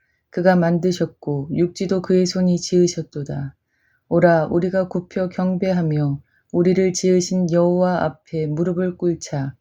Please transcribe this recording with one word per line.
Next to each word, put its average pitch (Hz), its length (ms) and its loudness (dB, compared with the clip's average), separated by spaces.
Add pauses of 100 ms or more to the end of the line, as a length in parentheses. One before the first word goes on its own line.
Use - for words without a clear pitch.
(320)
그가 180 260 2
만드셨고 165 960 -2
육지도 180 480 -2
그의 185 240 2
손이 180 340 0
지으셨도다. 151 960 -2 (540)
오라, 165 380 4
우리가 185 420 0
굽혀 180 400 -4
경배하며 175 920 0 (300)
우리를 180 400 2
지으신 185 600 0
여호와 175 500 2
앞에 156 440 -6
무릎을 175 500 -2
꿇자. 151 640 -4